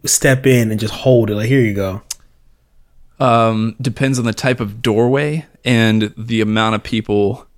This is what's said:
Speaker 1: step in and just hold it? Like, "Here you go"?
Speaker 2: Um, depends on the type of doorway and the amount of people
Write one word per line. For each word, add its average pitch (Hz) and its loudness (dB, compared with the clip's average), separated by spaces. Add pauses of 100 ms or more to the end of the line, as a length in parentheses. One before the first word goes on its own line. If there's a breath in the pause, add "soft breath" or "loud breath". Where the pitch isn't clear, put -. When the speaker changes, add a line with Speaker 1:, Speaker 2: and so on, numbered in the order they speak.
Speaker 1:
step 131 2
in 120 4
and 107 -2
just 110 -4
hold 120 2
it? 104 -2
Like, 110 -4
"Here 135 4
you 107 2
go"? 98 -4 (1160)
Speaker 2:
Um, 113 2
depends 131 -2
on 117 -2
the 113 -2
type 131 -2
of 110 -8
doorway 135 0 (180)
and 110 2
the 113 -4
amount 110 0
of 104 -4
people 104 -2 (120)